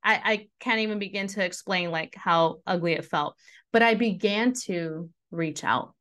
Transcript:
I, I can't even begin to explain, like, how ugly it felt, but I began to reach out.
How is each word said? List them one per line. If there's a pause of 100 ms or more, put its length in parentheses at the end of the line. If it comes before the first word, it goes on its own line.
I, (100)
I (120)
can't
even
begin
to
explain,
like,
how
ugly
it
felt, (360)
but
I
began (120)
to (200)
reach
out.